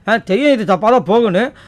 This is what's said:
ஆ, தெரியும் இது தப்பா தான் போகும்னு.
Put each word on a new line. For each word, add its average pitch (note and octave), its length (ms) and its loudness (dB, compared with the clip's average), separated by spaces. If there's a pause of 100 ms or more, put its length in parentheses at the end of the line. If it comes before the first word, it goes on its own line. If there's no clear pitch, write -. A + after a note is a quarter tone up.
ஆ, A3 100 0
தெரியும் B3+ 340 0
இது A3 140 -2
தப்பா G3+ 240 0
தான் B3 140 2
போகும்னு. G#3+ 480 0 (160)